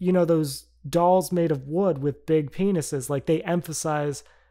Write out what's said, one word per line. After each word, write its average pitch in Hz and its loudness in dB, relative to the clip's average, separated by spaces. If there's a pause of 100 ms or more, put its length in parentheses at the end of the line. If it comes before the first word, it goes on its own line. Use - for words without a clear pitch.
you 180 2
know, 180 6
those 156 0 (220)
dolls 175 2
made 170 2
of 139 -4
wood 170 0
with 139 -4
big 156 2
penises, 170 -2
like, 143 -4
they 160 2
emphasize 151 -4 (260)